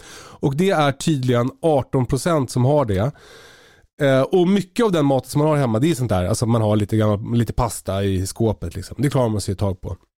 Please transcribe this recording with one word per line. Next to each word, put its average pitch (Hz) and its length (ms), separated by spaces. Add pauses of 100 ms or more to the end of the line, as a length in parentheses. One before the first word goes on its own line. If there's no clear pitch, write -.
(400)
Och 135 160
det 185 140
är 147 220
tydligen 127 580 (120)
arton 139 440
procent 147 440
som 123 140
har 143 200
det. 104 280 (880)
Eh, 135 200
och 180 260
mycket 202 360
av 208 80
den 151 140
maten 135 240
som 147 80
man 151 100
har 151 80
hemma, 117 220
det 156 120
är 156 40
sånt 123 140
där, 92 160
alltså 110 220
man 117 160
har 107 140
lite 107 200
gammal, 107 420
lite 110 140
pasta 101 520
i 95 220
skåpet 101 480
liksom. - 240
Det 127 120
klarar 127 180
man 107 120
sig 101 120
ett 92 60
tag 95 220
på. 92 160 (220)